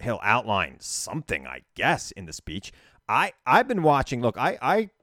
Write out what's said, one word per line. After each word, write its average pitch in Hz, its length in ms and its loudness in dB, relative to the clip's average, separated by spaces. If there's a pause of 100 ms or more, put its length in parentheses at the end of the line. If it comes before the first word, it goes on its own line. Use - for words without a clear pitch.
he'll 117 220 -4
outline 104 560 0
something, - 640 -6
I 64 180 -14 (120)
guess, 143 360 -2
in 95 140 -14
the 78 80 -14
speech. - 380 -12 (380)
I, 139 240 2 (120)
I've 190 220 6
been 208 160 0
watching. 135 380 4
Look, 117 160 0
I, 151 240 -2
I 190 280 2 (140)